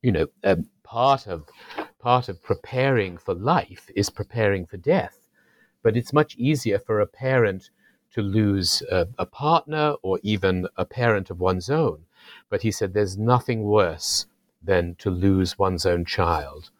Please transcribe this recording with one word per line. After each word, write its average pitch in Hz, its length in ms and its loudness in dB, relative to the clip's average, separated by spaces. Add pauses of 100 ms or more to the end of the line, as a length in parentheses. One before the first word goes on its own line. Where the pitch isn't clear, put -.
you 127 80 2
know, 80 160 2 (160)
um, 95 260 0 (140)
part 131 420 0
of, 85 200 -10 (520)
part 123 320 2
of 92 140 -12
preparing 113 720 -2
for - 160 -4
life 104 640 -2
is 101 160 0
preparing 101 560 -2
for 98 100 -16
death, 156 400 0 (640)
but 110 160 2
it's 123 160 -6
much 151 220 2
easier 123 420 0
for 107 220 -2
a 104 80 2
parent 120 640 -2 (400)
to 117 100 -6
lose 98 720 0
a, 92 160 0 (100)
a 90 80 -4
partner 151 760 0
or 95 200 -2
even 95 440 0 (100)
a 92 80 -2
parent 110 440 -2
of 87 100 -12
one's 92 300 0
own. 135 340 -2 (460)
But 101 120 -2
he 110 100 0
said 95 220 -4
there's 98 240 0
nothing 117 460 0
worse 101 640 0 (360)
than 87 360 0
to - 100 -2
lose 95 480 2
one's 92 280 0
own 87 200 0
child. 78 640 -2 (100)